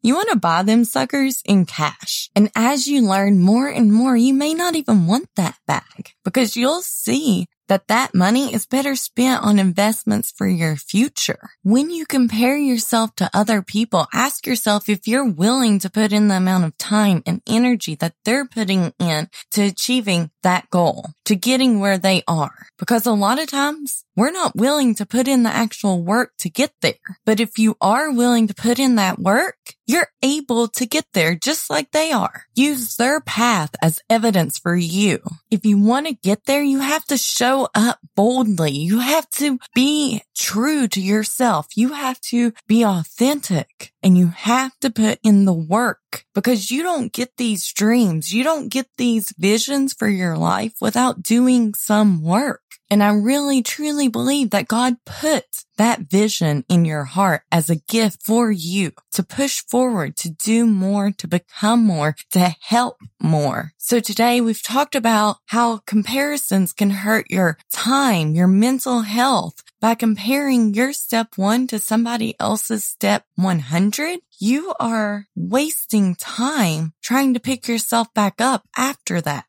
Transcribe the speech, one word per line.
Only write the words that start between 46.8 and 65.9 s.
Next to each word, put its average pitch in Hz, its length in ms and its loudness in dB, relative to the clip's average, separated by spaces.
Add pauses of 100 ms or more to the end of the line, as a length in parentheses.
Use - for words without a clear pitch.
don't 311 300 -4
get - 240 -8
these 220 340 -4
dreams. 196 640 2
You 240 100 0
don't 294 260 -2
get 262 180 -4 (100)
these 233 400 0
visions 226 560 0
for 220 140 -4
your 185 300 0
life 170 440 -2
without 233 420 -2
doing 240 500 2
some 208 500 2
work. 214 380 -2 (280)
And 208 140 4
I 208 80 4
really, 269 500 2
truly 294 460 -2
believe 247 440 0
that 202 180 -2
God 240 260 0 (100)
put 302 380 -2 (340)
that 226 320 2
vision 175 600 0
in 170 160 4
your 151 180 -4
heart 165 380 0 (100)
as 165 180 0
a 165 60 2
gift 220 480 -2
for 226 260 2
you 180 440 -2 (180)
to 190 120 -2
push - 400 -4
forward, 226 540 -2
to 170 120 -8
do 220 360 0
more, 202 460 0
to 180 160 -10
become 208 560 0
more, 156 320 0 (160)
to 180 300 2
help 240 400 -2 (180)
more. 156 580 -2
So - 220 0
today 233 400 0
we've 226 240 -2
talked 285 320 -2
about 220 420 2 (100)
how 233 380 0
comparisons 220 840 -2